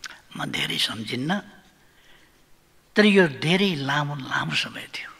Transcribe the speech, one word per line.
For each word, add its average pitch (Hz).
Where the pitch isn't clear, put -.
"म 147
धेरै -
सम्झिन्न, 127
तर 208
यो 196
धेरै 165
लामो, 143
लामो 143
समय -
थियो।" -